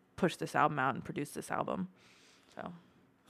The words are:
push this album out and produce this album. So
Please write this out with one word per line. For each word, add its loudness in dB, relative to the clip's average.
push 2
this -6
album 4
out 2
and -4
produce -4
this -8
album. -2
So -10